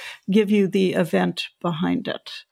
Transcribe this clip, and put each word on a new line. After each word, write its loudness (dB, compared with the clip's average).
give 4
you 4
the 0
event 0
behind -2
it. -8